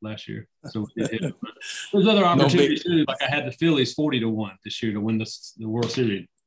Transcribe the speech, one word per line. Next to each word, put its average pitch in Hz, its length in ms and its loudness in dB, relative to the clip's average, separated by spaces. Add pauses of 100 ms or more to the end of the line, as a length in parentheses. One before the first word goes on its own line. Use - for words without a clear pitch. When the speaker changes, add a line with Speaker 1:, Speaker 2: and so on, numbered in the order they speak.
Speaker 1:
last 107 260 -12
year. 110 200 -12 (240)
So 107 240 -6
we 113 80 -2
did - 80 -4
hit 214 140 -4
it. 120 160 -6
But - 100 -12 (420)
there's 202 140 4
other 208 140 6
Speaker 2:
<laughs> - 0 -
No 175 140 4
big - 100 6
Speaker 1:
opportunities, 143 380 4
too. 170 240 4
Like, 135 140 -4
I 135 60 0
had 143 180 -2
the 127 60 -6
Phillies 147 420 2
forty 147 280 0
to 113 80 0
one 107 340 -4
this - 180 -10
year 110 120 -2
to 104 80 -4
win 110 180 0
the 110 60 -2
s-, - 320 -14
the 113 120 -10
World 113 220 -2
Series. 104 340 -2 (220)